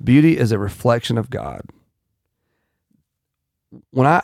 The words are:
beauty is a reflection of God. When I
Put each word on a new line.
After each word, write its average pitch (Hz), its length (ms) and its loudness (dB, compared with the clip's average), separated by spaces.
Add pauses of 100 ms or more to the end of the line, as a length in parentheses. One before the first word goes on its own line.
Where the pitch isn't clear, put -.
beauty 151 340 4
is 113 140 0
a 107 80 0
reflection 117 580 -2
of 110 120 -4
God. 69 320 -10 (2250)
When 131 140 0
I 165 180 2